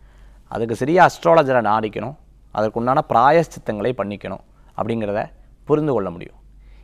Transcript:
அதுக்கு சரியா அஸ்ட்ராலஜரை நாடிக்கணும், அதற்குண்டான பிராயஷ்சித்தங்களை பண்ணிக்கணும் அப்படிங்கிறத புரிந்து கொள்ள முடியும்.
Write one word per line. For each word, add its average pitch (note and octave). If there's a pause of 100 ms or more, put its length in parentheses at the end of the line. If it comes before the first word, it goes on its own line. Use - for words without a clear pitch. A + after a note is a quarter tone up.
(480)
அதுக்கு A2+
சரியா D#3+
அஸ்ட்ராலஜரை C#3
நாடிக்கணும், G#2+ (380)
அதற்குண்டான A#2 (100)
பிராயஷ்சித்தங்களை C#3+
பண்ணிக்கணும் G#2 (360)
அப்படிங்கிறத G#2+ (340)
புரிந்து D3+
கொள்ள G2
முடியும். - (480)